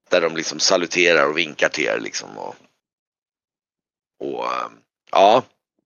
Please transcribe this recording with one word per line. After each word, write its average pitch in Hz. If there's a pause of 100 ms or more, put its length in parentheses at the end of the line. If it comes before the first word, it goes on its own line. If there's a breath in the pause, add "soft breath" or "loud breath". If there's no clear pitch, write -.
där 90
de 80
liksom 78
saluterar 85
och 78
vinkar 78
till 73
er 57
liksom 52
och, 50 (1600)
och, 62
ehm, 60 (400)
ja. 107 (420)